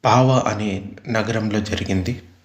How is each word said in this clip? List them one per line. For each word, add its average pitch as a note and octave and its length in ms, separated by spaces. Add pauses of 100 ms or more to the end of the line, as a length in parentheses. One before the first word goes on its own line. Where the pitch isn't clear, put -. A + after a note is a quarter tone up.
పావ B2+ 340
అనే G2+ 460 (240)
నగరంలో G#2+ 520
జరిగింది. F#2+ 600 (220)